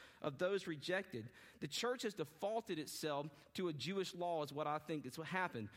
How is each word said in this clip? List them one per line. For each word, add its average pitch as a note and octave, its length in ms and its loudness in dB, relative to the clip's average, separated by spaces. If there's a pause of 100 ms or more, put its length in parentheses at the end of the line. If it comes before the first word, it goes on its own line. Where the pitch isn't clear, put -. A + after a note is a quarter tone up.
(220)
of C#3 160 0
those F#3 300 2
rejected. D#3 600 -2 (320)
The D3+ 60 -4
church A#3+ 380 0
has G#3 100 0
defaulted G3 640 0
itself D3 480 0 (280)
to F3 140 2
a E3 40 2
Jewish E3+ 420 0
law F3 300 2
is C#3+ 80 -2
what D3+ 160 2
I D3+ 100 4
think D3+ 260 -2
is C3 140 -6
what D#3 80 -4
happened. D#3 500 0